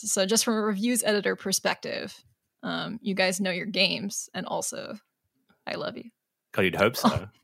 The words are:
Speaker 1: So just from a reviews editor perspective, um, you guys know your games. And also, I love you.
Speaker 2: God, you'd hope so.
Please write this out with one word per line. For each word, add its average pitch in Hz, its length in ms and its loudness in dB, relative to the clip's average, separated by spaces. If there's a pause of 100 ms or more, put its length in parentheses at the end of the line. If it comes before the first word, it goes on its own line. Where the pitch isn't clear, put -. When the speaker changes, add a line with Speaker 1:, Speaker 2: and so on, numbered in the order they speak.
(140)
Speaker 1:
So 190 120 2
just 220 200 2
from 233 100 2
a 220 60 0
reviews 214 420 0
editor 196 320 4
perspective, - 840 -2 (460)
um, 170 380 -4
you 196 140 -2
guys 185 260 2
know 185 100 0
your 180 140 -4
games. 190 680 0
And 185 120 -6
also, - 520 -6 (680)
I - 80 -6
love - 220 -6
you. - 80 -14 (480)
Speaker 2:
God, - 80 0
you'd 90 140 2
hope 110 200 4
so. - 140 4 (340)